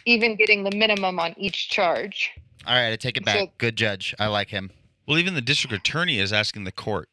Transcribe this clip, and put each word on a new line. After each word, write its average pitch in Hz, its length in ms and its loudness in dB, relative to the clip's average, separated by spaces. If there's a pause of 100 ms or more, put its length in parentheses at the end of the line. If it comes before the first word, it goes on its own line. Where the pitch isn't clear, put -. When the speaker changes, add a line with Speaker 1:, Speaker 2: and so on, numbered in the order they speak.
Speaker 1:
Even 233 300 4
getting 202 280 4
the 196 120 -2
minimum 196 440 0
on 170 160 -2
each - 320 -4
charge. 170 640 0 (360)
Speaker 2:
All 120 80 2
right, 120 180 4
I 113 40 -4
take 120 200 -4
it 104 80 -4
back. 104 140 4
Speaker 1:
So 98 200 -2
Speaker 2:
Good 113 180 0
judge. 104 420 0
I 107 100 2
like 104 200 0
him. 95 220 -6 (360)
Speaker 3:
Well, 151 120 0
even 180 160 0
the 143 60 -2
district 123 320 0
attorney 156 460 0
is 98 160 0
asking 107 300 -2
the 92 80 -8
court, 98 400 -4